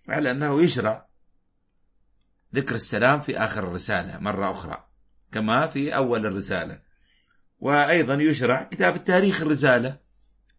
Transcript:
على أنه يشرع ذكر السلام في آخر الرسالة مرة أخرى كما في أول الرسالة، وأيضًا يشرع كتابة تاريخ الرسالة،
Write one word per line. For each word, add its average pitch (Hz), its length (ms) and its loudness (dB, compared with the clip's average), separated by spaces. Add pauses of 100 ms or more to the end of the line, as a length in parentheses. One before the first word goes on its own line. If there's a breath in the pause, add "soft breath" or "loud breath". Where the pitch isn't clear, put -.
على 147 220 -2
أنه 143 320 0
يشرع 110 460 0 (1500)
ذكر 123 200 -2
السلام 113 460 2
في - 180 -6
آخر 107 300 -4
الرسالة 87 500 -4
مرة 98 320 -2
أخرى 90 340 -10 (480)
كما 110 340 0
في 139 300 -4
أول 117 300 0
الرسالة، 95 540 -6 (800)
وأيضًا 147 560 2
يشرع 135 560 2
كتابة 180 260 0
تاريخ 180 460 2
الرسالة، 135 560 2 (600)